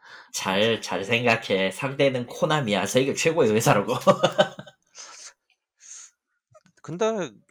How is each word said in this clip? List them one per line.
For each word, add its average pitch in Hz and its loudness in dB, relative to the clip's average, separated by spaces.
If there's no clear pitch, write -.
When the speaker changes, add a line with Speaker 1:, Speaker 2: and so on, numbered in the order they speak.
Speaker 1:
잘, 104 0
잘 95 -6
생각해. 110 0
상대는 135 0
코나미야. 123 0
세계 127 0
최고의 156 2
회사라고. 110 2
<laughs> - 2
Speaker 2:
근데 185 -4